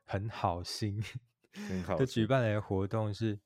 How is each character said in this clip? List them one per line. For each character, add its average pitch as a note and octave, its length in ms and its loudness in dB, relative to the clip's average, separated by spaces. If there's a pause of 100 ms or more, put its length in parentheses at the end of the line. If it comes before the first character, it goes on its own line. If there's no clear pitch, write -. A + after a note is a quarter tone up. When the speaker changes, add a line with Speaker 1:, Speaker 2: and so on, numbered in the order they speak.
Speaker 1:
很 G2+ 240 -2
好 F#2 340 0
心， G#2 400 -2 (500)
Speaker 2:
很 G2 300 -4
好 F2+ 140 0
心。 - 20 2
Speaker 1:
就 C3+ 80 4
举 A2+ 180 2
办 B2+ 160 4
了 A2+ 100 4
一 G#2 40 4
个 G#2+ 60 2
活 G2 260 0
动 G#2+ 280 -2
是 G#2+ 320 -2